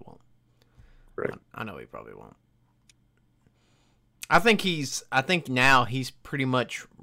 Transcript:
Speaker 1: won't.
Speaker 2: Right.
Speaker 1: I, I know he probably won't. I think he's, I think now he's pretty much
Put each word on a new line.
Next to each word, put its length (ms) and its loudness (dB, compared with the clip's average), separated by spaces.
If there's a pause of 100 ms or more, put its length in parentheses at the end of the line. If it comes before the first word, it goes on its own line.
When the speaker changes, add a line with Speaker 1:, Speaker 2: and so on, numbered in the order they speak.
Speaker 1:
won't. 160 -20 (960)
Speaker 2:
Right. 140 -6 (240)
Speaker 1:
I, 60 -14
I 40 -8
know 120 -14
he 100 -16
probably 280 -18
won't. 220 -20 (1900)
I 100 6
think 200 4
he's, 500 -4
I 120 2
think 260 -2
now 360 6
he's 260 -6
pretty 340 -6
much 420 -2 (160)